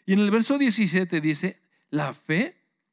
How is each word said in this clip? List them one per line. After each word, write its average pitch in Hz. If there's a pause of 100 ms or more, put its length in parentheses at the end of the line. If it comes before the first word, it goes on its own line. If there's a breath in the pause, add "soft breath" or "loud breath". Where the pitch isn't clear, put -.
Y 190
en 190
el 208
verso 233
diecisiete 185
dice, 156 (300)
"La 143
fe 214 (380)